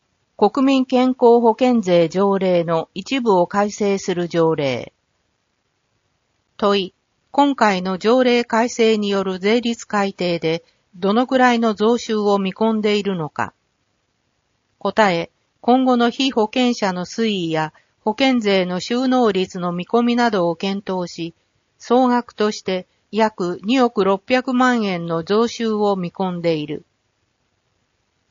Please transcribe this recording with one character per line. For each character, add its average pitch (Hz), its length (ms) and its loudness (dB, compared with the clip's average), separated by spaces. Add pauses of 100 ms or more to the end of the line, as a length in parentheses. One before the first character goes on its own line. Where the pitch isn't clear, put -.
(380)
国 262 280 2
民 269 200 2
健 254 240 2
康 240 300 4
保 226 180 2
険 247 240 2
税 175 280 2
条 196 300 0
例 180 240 2
の 165 320 -4
一 262 240 -6
部 233 140 2
を 175 120 4
改 202 260 -2
正 196 280 -2
す 190 160 -4
る 175 120 -4
条 160 280 0
例。 135 360 -4 (1700)
問 202 240 2
い、 185 120 -10 (360)
今 285 260 0
回 196 260 2
の 190 160 -4
条 247 260 2
例 240 200 2
改 233 260 -2
正 220 280 2
に 202 120 -4
よ 196 140 0
る 190 140 -4
税 214 240 0
率 233 240 -6
改 196 280 -2
定 175 260 -2
で 165 240 -2 (320)
ど 190 180 0
の 247 140 2
く 262 100 0
ら 254 160 4
い 233 60 0
の 226 160 0
増 220 220 2
収 226 200 -4
を 202 220 2
見 190 140 -4
込 226 200 0
ん 214 80 -2
で 208 160 0
い 202 60 -2
る 196 120 -2
の 156 140 -6
か。 - 240 -8 (1300)
答 202 340 2
え、 170 160 -4 (320)
今 254 240 2
後 254 100 2
の 233 140 2
被 262 220 -2
保 214 140 0
険 247 280 0
者 202 180 -2
の 180 140 -6
推 226 220 -4
移 180 240 -2
や 156 200 -2 (280)
保 214 180 -4
険 262 220 2
税 196 260 2
の 180 140 -4
収 247 280 -2
納 247 240 2
率 185 280 -4
の 175 120 -4
見 175 160 -6
込 240 140 2
み 240 140 0
な 240 160 2
ど 175 180 0
を 165 60 -2
検 196 280 -6
討 185 240 -6
し、 170 280 -10 (420)
総 254 300 2
額 240 260 -2
と 214 160 0
し - 140 -8
て 185 240 -4 (240)
約 202 520 -2
二 254 160 0
億 233 260 2
六 196 220 0
百 254 280 0
万 247 280 2
円 175 220 -4
の 165 180 -4
増 214 240 0
収 226 260 -4
を 208 220 0
見 175 160 -6
込 190 260 -6
ん 170 40 -8
で 165 140 0
い 151 100 -6
る。 151 180 -10 (1500)